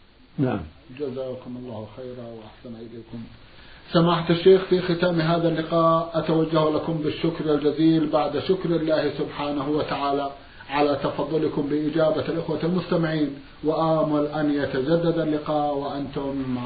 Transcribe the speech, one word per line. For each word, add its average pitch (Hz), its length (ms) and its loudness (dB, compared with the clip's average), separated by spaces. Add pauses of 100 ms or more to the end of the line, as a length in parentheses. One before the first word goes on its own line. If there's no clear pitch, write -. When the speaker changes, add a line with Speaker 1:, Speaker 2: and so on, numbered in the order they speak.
(380)
Speaker 1:
نعم. 120 220 0 (400)
Speaker 2:
جزاكم 127 580 -8
الله 110 300 -12 (100)
خيرا 123 300 -12
وأحسن 113 480 -16
إليكم. 113 420 -16 (760)
سماحة 170 380 4
الشيخ، 180 360 8
في 180 160 2
ختام 170 400 0
هذا 165 280 2
اللقاء 165 640 2
أتوجه 160 560 2
لكم 156 240 -2
بالشكر 151 640 -2
الجزيل 151 540 4
بعد 147 300 0
شكر 170 360 0
الله 156 420 0
سبحانه 147 520 -4
وتعالى 143 600 -2 (400)
على 143 340 2
تفضلكم 151 680 -2
بإجابة 151 580 0
الإخوة 160 360 -4
المستمعين، 165 680 0 (340)
وآمل 156 640 2
أن 151 240 0
يتجدد 151 680 2
اللقاء 151 580 0
وأنتم 139 880 -4